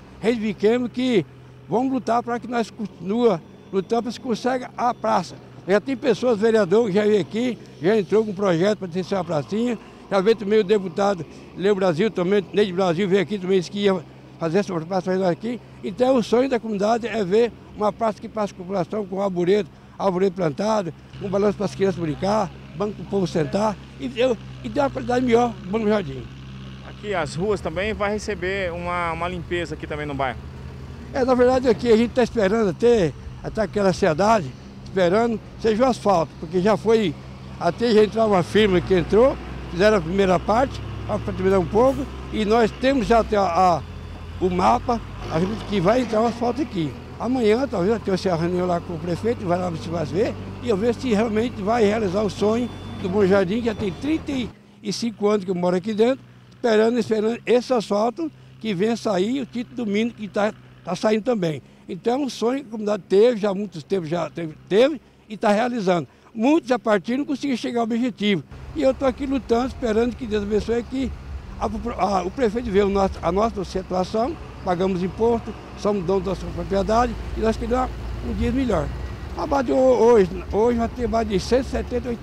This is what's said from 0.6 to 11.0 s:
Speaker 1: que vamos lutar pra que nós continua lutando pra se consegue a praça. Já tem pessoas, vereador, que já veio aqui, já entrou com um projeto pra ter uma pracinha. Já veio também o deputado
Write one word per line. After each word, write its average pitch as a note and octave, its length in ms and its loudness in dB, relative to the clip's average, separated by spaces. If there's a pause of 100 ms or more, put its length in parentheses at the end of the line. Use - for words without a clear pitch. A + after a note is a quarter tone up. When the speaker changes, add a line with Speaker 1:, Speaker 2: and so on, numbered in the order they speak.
Speaker 1:
que B3 340 2 (420)
vamos B3+ 240 0
lutar A3 300 0
pra A#3 180 -4
que - 80 -12
nós A#3+ 220 -2
continua G3+ 720 0 (300)
lutando G#3 300 0
pra G#3+ 100 -6
se - 80 -12
consegue B3+ 460 -4 (100)
a A#3 200 0
praça. G#3+ 400 -2 (320)
Já G3 120 4
tem C4+ 160 -4
pessoas, A#3 440 0
vereador, A3 480 4
que F3 60 -2
já G#3 100 4
veio G#3 180 4
aqui, A3 340 -2 (240)
já F3+ 160 2
entrou G#3+ 300 2
com G#3+ 60 -6
um - 20 -6
projeto F#3+ 460 2
pra F#3 80 -8
ter F3 260 -6
uma F#3 100 -2
pracinha. F#3+ 540 -2 (320)
Já G3 100 2
veio A3 160 4
também G#3+ 220 0
o G#3+ 60 4
deputado G3 600 0 (320)